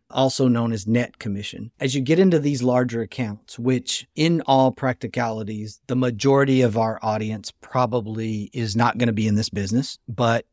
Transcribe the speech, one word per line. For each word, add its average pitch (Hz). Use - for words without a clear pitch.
also 131
known 117
as 101
net 117
commission. 104
As 135
you 139
get 156
into 180
these 143
larger 123
accounts, 107
which 123
in 165
all 131
practicalities, 110
the 123
majority 131
of 113
our 110
audience 107
probably 110
is 110
not 117
gonna 117
be 107
in 104
this 110
business, 104
but 117